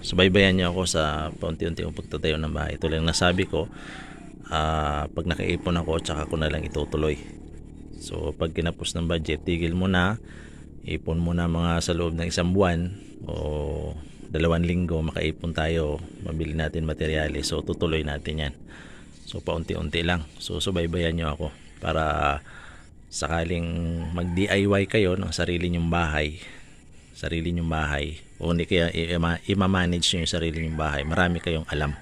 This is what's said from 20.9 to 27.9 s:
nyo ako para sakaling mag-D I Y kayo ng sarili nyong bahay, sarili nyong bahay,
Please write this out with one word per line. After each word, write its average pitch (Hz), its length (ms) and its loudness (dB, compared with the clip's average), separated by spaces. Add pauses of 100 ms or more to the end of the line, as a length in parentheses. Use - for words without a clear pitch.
nyo 80 200 0
ako 80 120 -6 (320)
para 80 240 2 (1040)
sakaling 85 600 -2 (440)
mag-D 87 400 0
I 98 160 4
Y 101 240 4
kayo 95 240 4
ng 92 160 -2
sarili 87 400 0
nyong 85 160 2
bahay, 78 560 0 (720)
sarili 82 400 -2
nyong 82 160 0
bahay, 76 480 -2 (200)